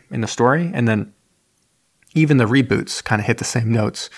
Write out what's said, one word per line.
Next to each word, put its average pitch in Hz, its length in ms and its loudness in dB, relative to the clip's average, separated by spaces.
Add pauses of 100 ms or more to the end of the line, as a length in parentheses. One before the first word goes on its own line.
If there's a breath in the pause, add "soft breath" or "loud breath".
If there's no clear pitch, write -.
(120)
in 123 100 -4
the 110 60 -4
story. 143 460 0
And 120 140 0
then 107 260 -2 (1000)
even 151 240 4
the 120 80 4
reboots 123 580 0
kinda 107 200 -2
hit 110 160 -2
the - 40 -6
same 113 280 -2
notes 107 460 -2